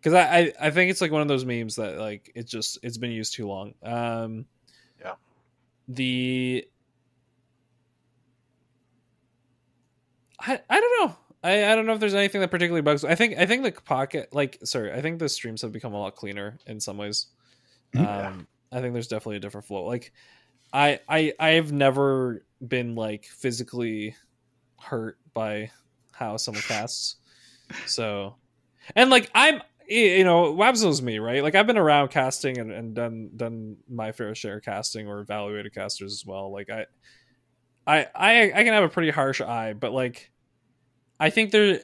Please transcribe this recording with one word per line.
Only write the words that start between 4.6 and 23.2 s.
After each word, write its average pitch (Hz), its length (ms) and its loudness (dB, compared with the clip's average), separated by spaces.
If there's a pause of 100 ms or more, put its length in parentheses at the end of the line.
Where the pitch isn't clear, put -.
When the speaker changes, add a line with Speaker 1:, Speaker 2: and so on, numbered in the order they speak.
Speaker 2:
Yeah. 127 120 -12 (760)
Speaker 1:
the 127 800 -2 (3750)
I, 254 200 -4 (100)
I 311 100 4
don't 480 280 2
know. 170 80 -6 (280)
I, 202 280 2
I 220 40 6
don't 220 100 0
know 226 80 0
if 214 60 -2
there's 208 140 0
anything 196 280 0
that 180 100 0
particularly 170 300 0
bugs. 147 220 2
I 156 120 2
think, 220 220 0
I 180 80 6
think 240 180 0
the 220 80 0
pocket, 139 600 -4
like, 139 300 0
sorry, 107 280 -4
I 123 100 -6
think 165 180 -6
the 156 100 -2
streams 110 320 -8
have 113 100 -8
become 110 220 -12
a 104 60 -6
lot 101 160 -6
cleaner 101 500 -12
in 110 140 -14
some 101 180 -10
ways. 104 300 -6 (680)
Speaker 3:
Mm-hmm. 127 120 2
Speaker 2:
Yeah. 101 220 -4
Speaker 1:
Um, 95 200 -14 (240)
I 127 100 -6
think 123 120 -6
there's 117 140 -6
definitely 107 300 -8
a 98 40 -10
different 101 240 -14
flow. 98 200 -8
Like, 120 280 -8 (600)
I, 143 340 2
I, 156 320 0
I 160 120 2
have 160 200 2
never 135 720 2 (220)
been, 120 300 -4
like, 107 300 -6